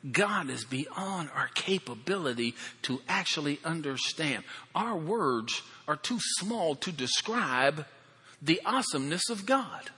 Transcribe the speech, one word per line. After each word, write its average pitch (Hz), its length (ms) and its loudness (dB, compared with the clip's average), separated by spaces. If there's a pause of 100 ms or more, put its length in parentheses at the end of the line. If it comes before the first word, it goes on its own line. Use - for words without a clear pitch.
(120)
God 202 380 2
is - 140 -4
beyond 160 680 -4
our - 200 0
capability 127 1000 0 (280)
to - 260 -2
actually 165 560 0
understand. 143 800 -2 (320)
Our 214 200 0
words 156 680 2 (260)
are 151 80 2
too 233 240 -2
small 180 560 2
to 185 160 -4
describe 143 960 2 (560)
the 160 240 4
awesomeness 180 640 2
of 202 160 -4
God. 254 520 0